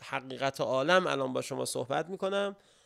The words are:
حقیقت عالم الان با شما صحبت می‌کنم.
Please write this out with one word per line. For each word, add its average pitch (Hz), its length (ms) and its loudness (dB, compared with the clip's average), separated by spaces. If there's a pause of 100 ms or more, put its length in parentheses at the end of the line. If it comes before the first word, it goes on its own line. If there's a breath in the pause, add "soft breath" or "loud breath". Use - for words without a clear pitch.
حقیقت 131 600 -4
عالم 147 460 4
الان 135 260 0
با 127 80 0
شما 127 240 -4
صحبت 135 440 -2
می‌کنم. 196 460 -2 (300 soft breath)